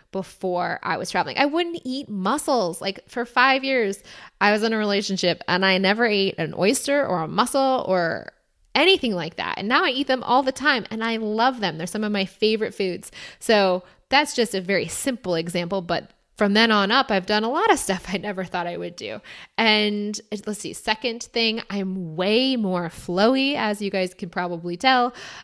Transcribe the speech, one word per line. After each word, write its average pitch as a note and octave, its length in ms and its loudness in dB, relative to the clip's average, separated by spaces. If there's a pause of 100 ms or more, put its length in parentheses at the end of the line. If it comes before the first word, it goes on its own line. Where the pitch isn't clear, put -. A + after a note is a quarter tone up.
(120)
before F3+ 720 -4
I E3 140 -2
was - 120 -6
traveling. E3 260 -2
I C#4+ 100 4
wouldn't E4+ 380 -2
eat B3+ 240 -6
mussels. G#3 720 0
Like, - 280 -8
for A#3 160 -6
five C4 400 2
years, A#3 360 -2 (400)
I G#3 120 4
was G#3+ 100 2
in A3 100 2
a A3 60 0
relationship G3 720 0
and F#3 180 2
I F#3 120 4
never G#3 280 4
ate G3 320 0
an D#3 180 -4
oyster C#4 480 2
or E3 180 0
a D#3 40 -4
mussel B3+ 640 2
or E3+ 440 -2 (440)
anything C#4 400 4
like D#3+ 180 -6
that. E2+ 240 -4
And G3 80 -6
now C#4 180 2
I D#4+ 60 2
eat C4+ 160 -2
them C4 160 0
all C4 220 2
the C4 80 0
time C4 400 0
and A3 100 -6
I A3+ 140 -2
love A3+ 420 0
them. F3 180 -2
They're E3+ 120 -6
some G#3+ 160 -4
of G#3 80 -2
my G3 120 0
favorite A3 480 0
foods. F#3+ 380 -4 (300)
So F#3+ 420 4 (280)
that's D4 260 2
just A3+ 180 0
a F#3+ 60 -2
very F3+ 260 0
simple F3+ 480 -4
example, F3 480 -2
but E3+ 300 -6 (240)
from G3+ 160 2
then A3+ 180 6
on G3+ 220 4
up, C4+ 180 2
I've F#3+ 160 0
done G#3+ 160 2
a A3+ 80 -2
lot G4 220 2
of C#4 80 4
stuff F#3 260 -2
I G3 100 -4
never F#3 280 -6
thought F3 240 -6
I F3 80 -8
would F3 180 -8
do. - 260 -10 (360)
And G#3+ 640 2 (260)
let's G#3 140 -6
see, - 120 -8
second A#3 520 -4
thing, A3+ 440 -2
I'm F#3+ 460 -6
way A3 400 2
more F#3 360 -2
flowy, C4 680 2
as G#3 260 -2
you G3 80 -4
guys F#3 240 -2
can F3 160 -12
probably F3 460 -6
tell. B3+ 360 2 (320)